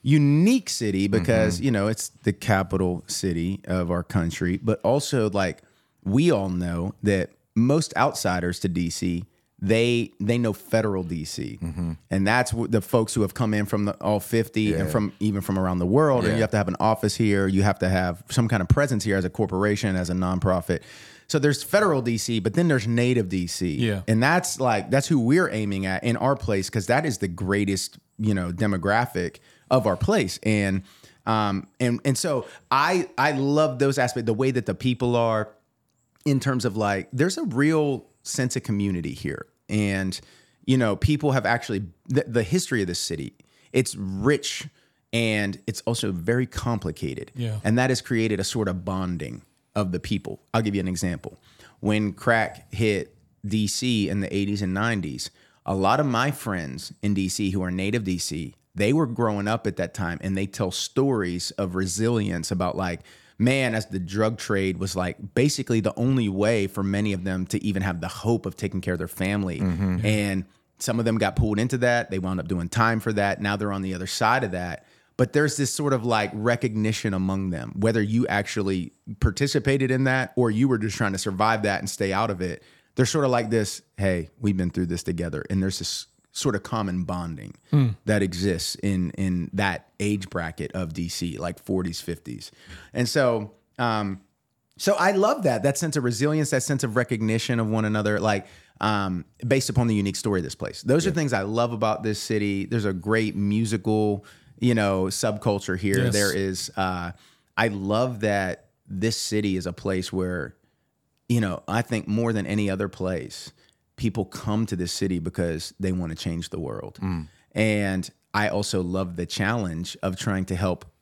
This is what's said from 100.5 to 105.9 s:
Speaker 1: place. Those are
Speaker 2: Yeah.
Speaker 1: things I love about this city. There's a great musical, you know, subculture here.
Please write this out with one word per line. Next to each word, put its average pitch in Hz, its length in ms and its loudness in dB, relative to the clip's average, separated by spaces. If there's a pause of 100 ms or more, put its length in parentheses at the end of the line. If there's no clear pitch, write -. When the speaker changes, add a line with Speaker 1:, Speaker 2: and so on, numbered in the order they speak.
Speaker 1:
place. - 300 -10
Those 156 240 2
are - 20 2
Speaker 2:
Yeah. 147 60 -2
Speaker 1:
things 147 180 0
I 98 80 0
love 117 320 0
about 107 300 -2
this 107 160 -2
city. 101 480 0
There's 107 180 -2
a 95 80 0
great 107 420 0
musical, 104 880 0 (360)
you 123 160 4
know, 98 300 2
subculture 101 720 -2
here. 98 280 0